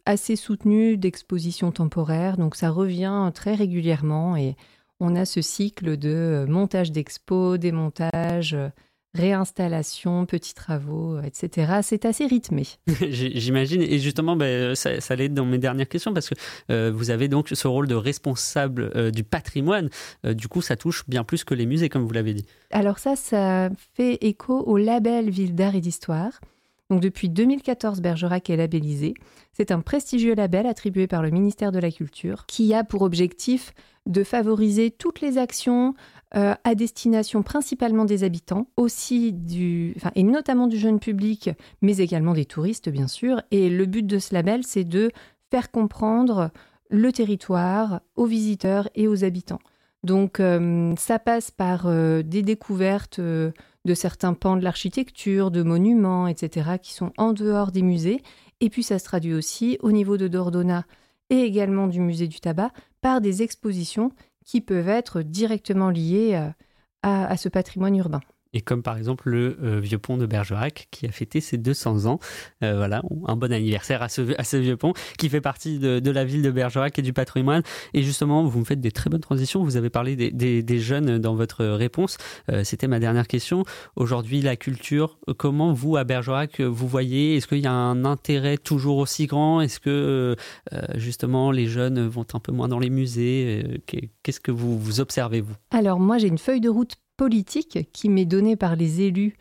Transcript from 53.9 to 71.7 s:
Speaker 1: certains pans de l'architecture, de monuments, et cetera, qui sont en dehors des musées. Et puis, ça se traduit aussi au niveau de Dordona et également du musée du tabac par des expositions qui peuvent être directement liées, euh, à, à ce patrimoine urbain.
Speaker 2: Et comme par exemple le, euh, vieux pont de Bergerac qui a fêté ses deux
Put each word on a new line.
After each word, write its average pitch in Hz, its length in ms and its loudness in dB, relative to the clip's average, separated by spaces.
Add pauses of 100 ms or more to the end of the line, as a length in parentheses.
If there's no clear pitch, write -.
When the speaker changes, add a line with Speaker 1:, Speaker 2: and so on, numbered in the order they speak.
Speaker 1:
certains 175 400 -2
pans 185 220 2
de 185 60 0
l'architecture, 196 880 -2
de 175 140 2
monuments, 185 640 4
et 165 80 -2
cetera, 165 420 -4
qui - 140 -16
sont 170 240 -6
en 226 160 2
dehors 208 400 0
des 190 100 2
musées. 180 400 2 (380)
Et 220 100 2
puis, 233 140 -4
ça 190 160 -2
se - 40 -10
traduit 165 300 -2
aussi 226 460 -2
au 226 100 2
niveau 208 260 2
de 190 120 -2
Dordona 175 560 0 (440)
et 254 120 4
également 196 480 2
du 180 120 0
musée 170 280 0
du 156 100 -12
tabac 175 320 -2 (300)
par 262 200 2
des 202 220 0
expositions 214 720 -4 (320)
qui - 160 0
peuvent 180 280 0
être 220 340 0
directement 190 680 0
liées, 180 440 2
euh, 156 140 -2 (540)
à, 196 240 2
à 185 100 0
ce 185 120 -6
patrimoine 190 480 0
urbain. 165 240 -2 (320)
Speaker 2:
Et 113 100 -2
comme 120 200 -2
par 113 140 -4
exemple 120 320 -4
le, 120 340 0
euh, 107 180 0
vieux 101 180 -2
pont 127 180 -4
de 123 80 0
Bergerac 107 640 -2
qui - 140 -10
a 117 60 -4
fêté 127 320 -4
ses 123 160 -4
deux 123 160 0